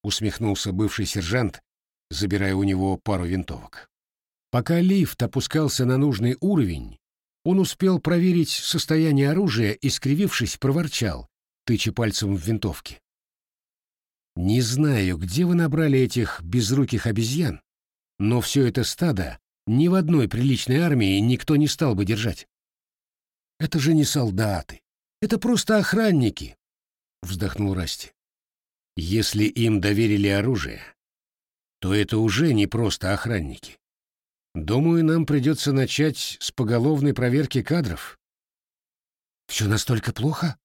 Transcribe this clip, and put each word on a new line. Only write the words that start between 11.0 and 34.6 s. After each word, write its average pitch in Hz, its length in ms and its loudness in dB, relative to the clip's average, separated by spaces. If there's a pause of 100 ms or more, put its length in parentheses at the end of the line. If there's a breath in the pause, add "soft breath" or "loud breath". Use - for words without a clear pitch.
тыча 110 280 0
пальцем 101 440 -2
в 90 40 -4
винтовке: 101 600 -4 (1400)
«Не 98 240 2
знаю, 117 580 0
где 92 260 -2
вы 175 100 2
набрали 156 460 2
этих 123 420 0
безруких 117 640 0
обезьян, 113 560 -2 (560)
но 113 220 2
все 131 260 2
это 117 180 0
стадо 95 540 -2 (280)
ни 131 220 4
в 180 60 4
одной 160 340 2
приличной 127 500 0
армии 120 420 2
никто 127 360 2
не 147 120 4
стал 139 260 0
бы 101 100 0
держать». 104 420 -4 (1120)
«Это 160 200 -2
же 151 160 2
не 151 100 4
солдаты, 104 760 -2 (400)
это 214 180 0
просто 220 400 2
охранники», 185 760 0 (680)
вздохнул 95 520 -4
Расти. - 380 -8 (840)
«Если 101 480 0
им 110 360 2
доверили 104 480 2
оружие, 101 540 -2 (1000)
то 92 140 0
это 104 240 0
уже 113 340 2
не 101 140 4
просто 101 480 -2
охранники. 92 640 -6 (760)
Думаю, 143 500 2